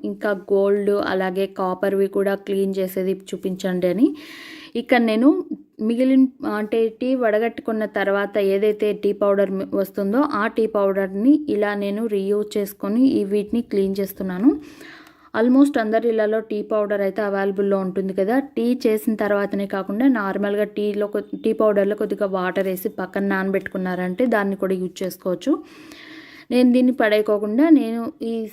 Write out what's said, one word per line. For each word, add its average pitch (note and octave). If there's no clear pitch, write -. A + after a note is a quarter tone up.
ఇంకా G3+
గోల్డ్ G3+
అలాగే F#3+
కాపర్వి G3
కూడా G3
క్లీన్ G3
చేసేది F#3
చూపించండి F3+
అని. A3+
ఇక్కడ A#3+
నేను A3+
మిగిలిన, C4
అంటే G#3+
టీ B3+
వడగట్టుకున్న A3
తర్వాత G3+
ఏదైతే G#3
టీ G3+
పౌడర్ G3
మి-, F#2+
వస్తుందో G3+
ఆ -
టీ A3
పౌడర్ని G3
ఇలా G#3
నేను G3+
రీయూజ్ G#3
చేసుకొని G3+
ఈ -
వీటిని G#3
క్లీన్ G3
చేస్తున్నాను. F#3+
Almost C4
అందరి A3
ఇళ్ళలో G#3+
టీ G#3+
పౌడర్ G#3
అయితే F#3+
అవైలబుల్‌లో G3
ఉంటుంది F#3+
కదా. G3
టీ A#3
చేసిన A3
తర్వాతనే G3+
కాకుండా G3+
నార్మల్గా G3+
టీలో G#3
కొ-, G#3
టీ A3
పౌడర్లో G3+
కొద్దిగా G3+
వాటర్ F#3
వేసి F#3
పక్కన G3
నానబెట్టుకున్నారంటే F#3
దాన్ని G3+
కూడా F#3+
యూజ్ F#3
చేసుకోవచ్చు. F#3
నేను B3
దీన్ని B3+
పడేయకోకుండా G#3+
నేను A3+
ఈ -